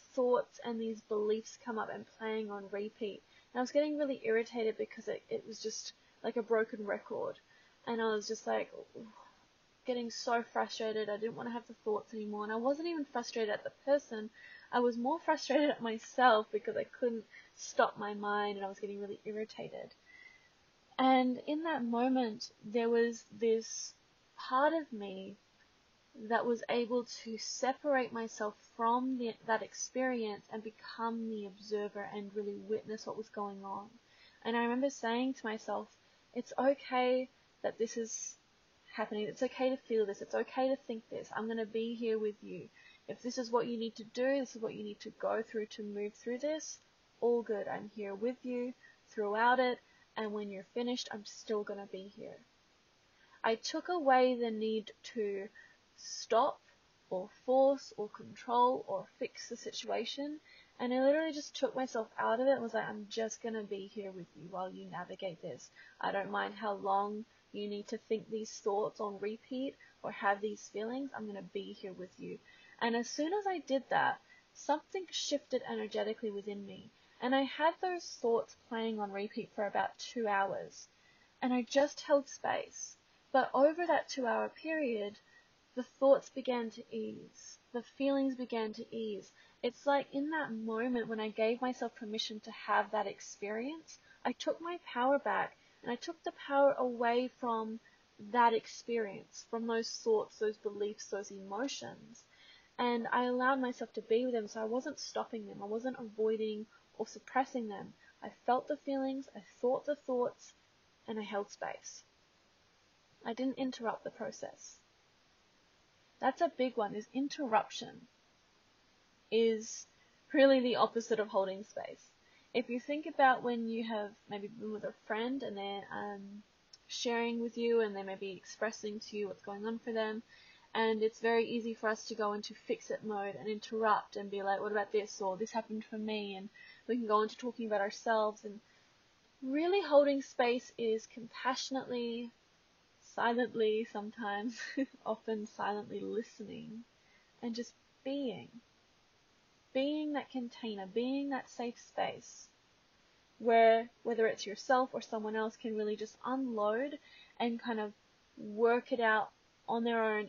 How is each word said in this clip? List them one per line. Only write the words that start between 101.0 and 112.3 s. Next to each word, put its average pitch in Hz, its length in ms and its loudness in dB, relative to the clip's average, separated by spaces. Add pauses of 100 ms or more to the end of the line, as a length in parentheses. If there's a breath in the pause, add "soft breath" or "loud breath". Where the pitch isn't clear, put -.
those 202 220 -6
emotions. 226 960 -8 (540 loud breath)
And 240 320 2
I 247 140 4
allowed 254 340 4
myself 254 340 -4
to 214 80 -4
be 226 240 4
with 247 80 0
them, 214 140 0
so 226 140 -6
I 220 40 -2
wasn't 254 340 -2
stopping - 460 -6
them. 196 160 -12
I 202 40 -8
wasn't 240 340 -4
avoiding 214 640 0 (320 soft breath)
or 226 80 -2
suppressing 247 600 -2
them. 190 260 -10 (280 loud breath)
I 208 100 -10 (140)
felt 247 220 4
the 294 100 -2
feelings, 269 580 -2
I 202 80 -14 (180)
thought 254 240 0
the 294 100 0
thoughts, - 580 -4 (540)
and 220 120 -4
I 208 40 -4
held 202 280 -4
space. - 520 -10 (1200)